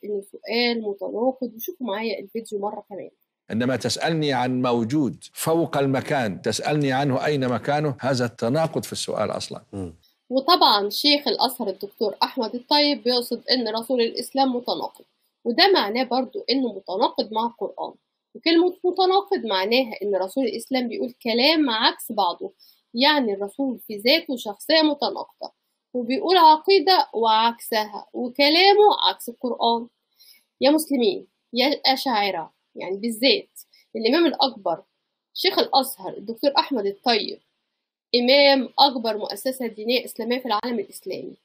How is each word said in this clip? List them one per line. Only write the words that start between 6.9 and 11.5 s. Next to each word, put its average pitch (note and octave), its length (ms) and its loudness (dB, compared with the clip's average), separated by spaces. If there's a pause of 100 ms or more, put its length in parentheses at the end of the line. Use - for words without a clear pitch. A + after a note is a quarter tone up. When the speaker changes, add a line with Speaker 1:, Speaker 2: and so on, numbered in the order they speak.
Speaker 2:
عنه C3+ 340 0
أين C#3 220 0
مكانه، C#3+ 520 -2
هذا B2 240 0
التناقض B2+ 580 -2
في - 100 -12
السؤال - 380 -4
أصلًا. - 320 -8 (100)
Speaker 3:
مم. F2+ 220 -8 (360)
Speaker 1:
وطبعًا C4 600 2
شيخ C#4+ 380 0
الأزهر B3 400 -2